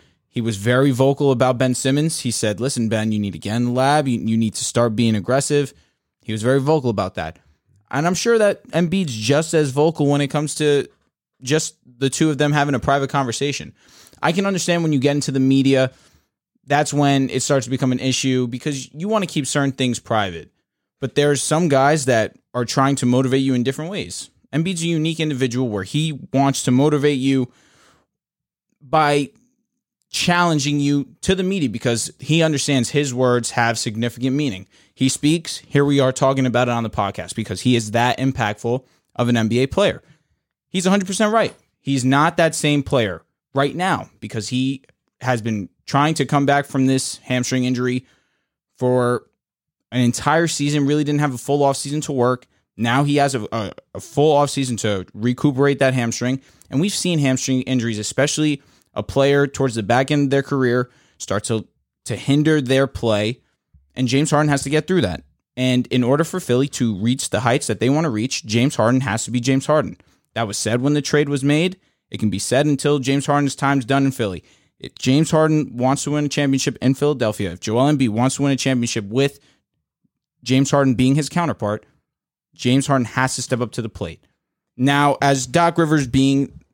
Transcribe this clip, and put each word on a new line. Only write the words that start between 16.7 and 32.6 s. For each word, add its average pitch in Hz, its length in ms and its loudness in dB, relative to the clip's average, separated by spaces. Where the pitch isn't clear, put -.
when 143 380 2
it 131 100 -2
starts 135 240 0
to 117 60 -8
become 127 220 0
an 123 80 -2
issue 127 460 0
because 127 460 -8
you 165 160 -8
wanna 214 180 0
keep 143 200 -4
certain 139 260 0
things 123 260 -2
private. 98 540 -4
But 135 140 -6
there's 147 280 2
some 160 280 0
guys 139 340 4
that 117 320 0
are 123 140 -2
trying 135 300 2
to 131 100 0
motivate 127 340 2
you 135 140 0
in 123 80 0
different 143 280 -4
ways. 143 380 -10
Embiid's 165 300 -2
a 170 40 -2
unique 160 320 -2
individual 131 520 -2
where 98 140 -4
he 151 360 -4
wants 135 300 2
to 139 60 0
motivate 143 480 4
you 131 320 0
by 143 480 2
challenging 160 720 0
you 143 300 0
to 190 140 0
the 190 80 -2
media 185 260 0
because 117 420 -2
he 160 200 2
understands 143 500 0